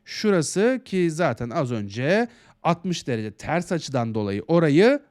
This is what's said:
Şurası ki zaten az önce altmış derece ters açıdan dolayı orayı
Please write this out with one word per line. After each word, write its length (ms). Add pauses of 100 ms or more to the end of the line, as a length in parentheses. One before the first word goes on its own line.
Şurası 800
ki 260
zaten 380
az 220
önce 560 (360)
altmış 440
derece 240
ters 400
açıdan 440
dolayı 320
orayı 520 (120)